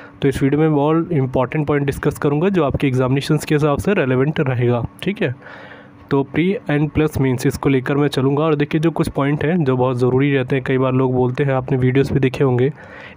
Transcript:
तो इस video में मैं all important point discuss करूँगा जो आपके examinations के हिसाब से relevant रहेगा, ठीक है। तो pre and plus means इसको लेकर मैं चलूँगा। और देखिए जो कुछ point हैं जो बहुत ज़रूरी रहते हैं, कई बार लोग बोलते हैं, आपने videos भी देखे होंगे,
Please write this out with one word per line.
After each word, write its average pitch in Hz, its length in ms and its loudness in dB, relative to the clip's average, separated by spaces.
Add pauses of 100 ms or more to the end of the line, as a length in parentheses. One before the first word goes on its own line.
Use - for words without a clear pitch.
(220)
तो 143 60 2
इस 135 160 0
video 143 180 2
में 160 80 4
मैं 147 220 2
all 165 320 0
important 135 480 -2
point 143 200 0
discuss - 280 -4
करूँगा 151 300 0
जो 175 140 2
आपके 135 240 0
examinations 131 580 0
के 156 100 0
हिसाब 143 240 2
से 196 140 0
relevant 147 460 0
रहेगा, 120 460 0 (180)
ठीक 208 180 -4
है। 131 140 -2 (760)
तो 139 100 2 (140)
pre 156 80 2 (280)
and 147 180 0
plus 156 320 0
means 127 260 0
इसको 139 220 -2
लेकर 139 280 0
मैं 147 100 2
चलूँगा। 139 360 0
और 160 120 2
देखिए 147 260 -2
जो 165 100 2
कुछ 160 180 -2
point 147 360 -2
हैं 170 180 0
जो 131 140 2
बहुत 127 200 0
ज़रूरी 127 360 2
रहते 131 220 0
हैं, 127 100 -2
कई 131 120 0
बार 127 160 0
लोग 127 200 0
बोलते 127 300 0
हैं, 139 100 0
आपने 131 240 -2
videos 131 360 2
भी 143 60 0
देखे 131 240 0
होंगे, 127 280 2 (460)